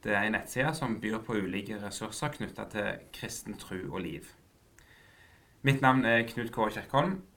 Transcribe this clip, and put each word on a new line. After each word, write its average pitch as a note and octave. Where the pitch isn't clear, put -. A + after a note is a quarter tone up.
Det G#2+
er G2+
en G#2+
nettside C3
som A2+
byr A2
på A2+
ulike G2+
ressurser G#2+
knyttet G#2
til G#2
kristen -
tro F2+
og F#2
liv. -
Mitt C3+
navn C3
er A#2
Knut A#2
Kåre G#2+
Kjerkholm. D#3